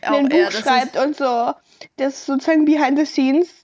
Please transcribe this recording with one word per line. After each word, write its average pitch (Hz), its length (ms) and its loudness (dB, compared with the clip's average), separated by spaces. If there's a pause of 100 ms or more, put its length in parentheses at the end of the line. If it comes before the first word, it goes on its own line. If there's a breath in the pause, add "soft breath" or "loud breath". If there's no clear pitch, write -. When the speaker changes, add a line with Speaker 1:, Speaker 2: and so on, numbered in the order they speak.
Speaker 1:
auch - 60 -4
Speaker 2:
ein 285 180 2
Speaker 1:
eher, 330 180 2
Speaker 2:
Buch - 60 -6
Speaker 1:
dass - 120 -6
Speaker 2:
schreibt 254 320 0
Speaker 1:
es 262 80 0
Speaker 2:
und 294 120 -4
so, 254 360 -2 (440 loud breath)
das 269 300 -6
sozusagen 302 380 2
behind 294 340 2
the 311 80 2
scenes 285 420 0 (160)